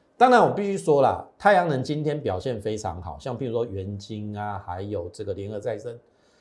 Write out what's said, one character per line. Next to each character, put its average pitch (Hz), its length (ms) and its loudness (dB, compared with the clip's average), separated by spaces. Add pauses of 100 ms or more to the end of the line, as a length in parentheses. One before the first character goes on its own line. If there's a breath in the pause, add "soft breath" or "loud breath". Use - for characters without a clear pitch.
(160 soft breath)
当 254 140 6
然 247 100 8
我 156 120 6
必 202 120 -2
须 196 140 -2
说 151 240 4
啦， 101 260 2 (100)
太 202 160 6
阳 180 140 4
能 135 160 0
今 151 200 -4
天 151 180 -2
表 95 180 -2
现 113 220 -4
非 110 160 -2
常 90 240 -6
好， 82 180 -10
像 123 180 -8
譬 135 80 -6
如 120 60 -4
说 117 140 0
元 98 320 -6
晶 104 400 -10
啊， 104 280 -8
还 90 180 -8
有 98 260 -6
这 101 160 -12
个 98 80 -4
联 98 160 -8
合 107 100 -8
再 110 180 -6
生。 117 220 -12 (420 soft breath)